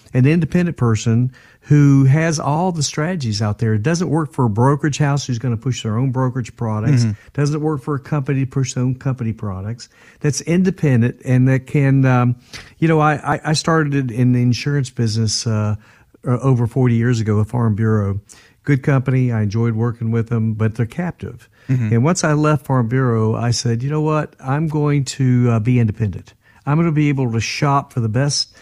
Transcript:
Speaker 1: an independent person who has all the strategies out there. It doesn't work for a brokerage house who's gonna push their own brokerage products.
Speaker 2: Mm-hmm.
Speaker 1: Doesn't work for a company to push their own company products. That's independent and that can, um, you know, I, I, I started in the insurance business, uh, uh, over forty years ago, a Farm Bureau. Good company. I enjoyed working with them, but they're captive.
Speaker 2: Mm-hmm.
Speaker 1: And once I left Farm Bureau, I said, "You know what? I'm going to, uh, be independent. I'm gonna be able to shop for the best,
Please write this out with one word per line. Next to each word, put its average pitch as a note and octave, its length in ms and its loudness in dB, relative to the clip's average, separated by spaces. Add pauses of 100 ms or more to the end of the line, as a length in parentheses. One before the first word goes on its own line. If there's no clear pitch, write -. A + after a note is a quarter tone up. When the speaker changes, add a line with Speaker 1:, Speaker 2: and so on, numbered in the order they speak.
(120)
Speaker 1:
an B2+ 140 4
independent E3+ 500 2
person A#2+ 560 2 (300)
who C#3+ 420 6
has D#3+ 340 2
all D#3+ 320 -2
the E3 120 -4
strategies C#3+ 580 -4
out G#2 200 -2
there. A2 120 0
It G#2+ 100 0
doesn't E3 280 -2
work D3+ 240 -2
for C3 100 0
a A2 60 2
brokerage C3+ 480 2
house C#3+ 280 0
who's A#2+ 120 -4
gonna A#2+ 180 -4
push A#2 260 -4
their A2 140 -4
own C3 160 0
brokerage B2+ 420 -4
products. A#2 500 0
Speaker 2:
Mm-hmm. A2 80 0 (200)
Speaker 1:
Doesn't D3 300 -2
work D3+ 180 -2
for D3+ 140 -6
a C3+ 60 -4
company C#3 440 -4
to C3 60 -6
push C3+ 240 -4
their B2+ 80 -4
own B2+ 120 0
company B2 380 -4
products. G#2 560 -10 (320)
That's D3 220 -2
independent D#3 840 0
and B2+ 240 2
that C3 180 0
can, C3+ 380 2
um, B2 320 2 (400)
you E3 120 0
know, D#3+ 120 4
I, D3+ 360 0
I, - 100 -10
I D#3 80 0
started C#3+ 560 0
in B2 220 2
the B2 100 2
insurance B2+ 480 0
business, A2+ 560 -2
uh, G#2+ 300 -2 (500)
uh, B2 160 0
over B2 240 2
forty B2 300 0
years A#2 240 0
ago, G#2+ 180 0
a G#2+ 60 2
Farm A2+ 320 -2
Bureau. G#2 440 0 (440)
Good C#3+ 180 0
company. C3 480 0
I A2 120 0
enjoyed A2+ 320 0
working A2+ 360 -2
with A2+ 200 -2
them, A2 240 0
but A2 200 -2
they're A#2+ 100 -2
captive. - 640 -8 (200)
Speaker 2:
Mm-hmm. A#2 260 0
Speaker 1:
And A#2 100 2
once F3 200 0
I D#3 80 2
left D3+ 340 2
Farm B2+ 220 0
Bureau, A#2 480 0
I A#2 160 -2
said, A#2 320 -2
"You C#3 60 -4
know D#3 100 -2
what? D3+ 400 -2
I'm C#3+ 260 -2
going D3 380 0
to, B2 480 2
uh, A2+ 80 2
be B2 180 2
independent. G#2 560 -2 (320)
I'm D#3 100 0
gonna E3+ 140 2
be D3 180 2
able C3 240 0
to A2+ 80 0
shop C#3 520 -2
for B2 80 -2
the A2+ 80 -2
best, C3+ 540 -2